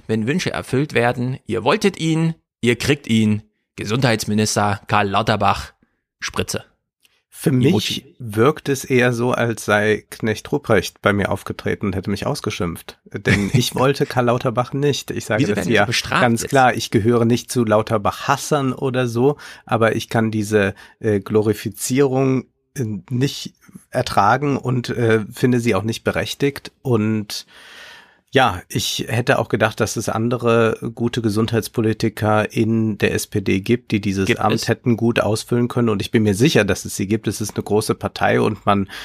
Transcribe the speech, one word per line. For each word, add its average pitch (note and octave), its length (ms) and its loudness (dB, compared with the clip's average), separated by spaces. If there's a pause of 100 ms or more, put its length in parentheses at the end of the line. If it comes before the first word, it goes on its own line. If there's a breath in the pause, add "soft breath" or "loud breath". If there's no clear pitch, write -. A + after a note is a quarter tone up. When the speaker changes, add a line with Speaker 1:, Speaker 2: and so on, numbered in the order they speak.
Speaker 1:
wenn A2 180 -2
Wünsche D#3+ 240 -2
erfüllt C3 420 -2
werden. B2 540 0
Ihr G2+ 160 -4
wolltet F#3 380 0
ihn, D#3+ 340 0 (280)
ihr A#2+ 120 4
kriegt C#3 320 -2
ihn. A2 360 2 (340)
Gesundheitsminister G#2+ 1120 0
Karl G#2 200 2
Lauterbach, G2+ 640 0 (460)
Spritze.“ - 460 -6 (680)
Speaker 2:
Für - 200 -2
mich B2+ 160 4
Speaker 1:
Emoji. - 500 -2
Speaker 2:
wirkt A#2 500 0
es C#3 160 -2
eher B2 300 2
so, A#2+ 180 -2
als A#2 320 -2
sei G#2 460 2
Knecht - 420 -4
Ruprecht A#2 480 0
bei G2+ 140 2
mir F#2+ 160 -2
aufgetreten - 560 -6
und F#2 80 -2
hätte F#2+ 160 -4
mich G2+ 160 -4
ausgeschimpft. - 720 -6 (160)
Denn G2+ 360 0
Speaker 1:
<laughs> - 40 0
Speaker 2:
ich A#2+ 200 0
wollte C#3 300 2
Karl B2 220 0
Lauterbach A#2+ 480 -2
nicht. C#3 360 -2
Ich G#2 140 -6
sage A2 160 0
Speaker 1:
Wieso F3+ 120 2
Speaker 2:
das - 60 0
Speaker 1:
werden F#2 100 -2
wir A#2+ 100 2
Speaker 2:
hier - 40 4
Speaker 1:
so G2 40 2
bestraft B2 340 -2
Speaker 2:
ganz A#2 220 2
Speaker 1:
jetzt? - 80 -10
Speaker 2:
klar. B2+ 240 4
Ich - 160 -6
gehöre A#2 340 2
nicht A#2+ 260 0
zu A#2+ 140 0
Lauterbach-Hassern A2+ 1120 0
oder B2+ 320 -2
so, B2 320 0 (260 loud breath)
aber A2+ 320 2
ich - 140 -6
kann A2+ 200 2
diese, G#2 440 2 (240 loud breath)
äh, G#2 220 0
Glorifizierung, B2+ 1200 0 (320)
äh, C3+ 80 -4 (240)
nicht C3 460 -4 (340)
ertragen B2+ 720 0
und, B2+ 320 -4
äh, A2+ 420 2
finde B2 280 2
sie A#2 140 0
auch G2+ 100 -2
nicht A2+ 200 -6
berechtigt. G#2+ 680 -4 (100)
Und G#2+ 640 -2 (840 loud breath)
ja, A2+ 360 2
ich - 400 -4
hätte A#2+ 320 0
auch A2+ 80 -4
gedacht, A2 320 0
dass G#2+ 160 0
es A2+ 120 -4
andere A#2 840 2
gute A#2 260 -2
Gesundheitspolitiker A2 1300 0
in A2 440 0
der - 160 0
S - 140 -2
P G#2+ 140 -4
D G2 200 0
gibt, A2+ 300 -2
die A2 100 0
dieses G2 260 0
Speaker 1:
Gibt A2+ 120 0
Speaker 2:
Amt G#2+ 160 0
Speaker 1:
es? - 140 -2
Speaker 2:
hätten A#2 280 0
gut A2+ 220 0
ausfüllen A#2+ 480 0
können. A#2+ 220 0
Und G2+ 120 0
ich F#2 120 -6
bin A2+ 100 2
mir G#2 140 2
sicher, A#2+ 280 4
dass F#2+ 200 -2
es A2 100 -10
sie G2 140 -4
gibt. A2 180 -2
Es G#2 140 -4
ist G#2+ 160 -6
eine G#2+ 80 -4
große G#2+ 320 0
Partei G#2+ 440 0
und A2 260 -2
man, G2+ 220 2 (160 loud breath)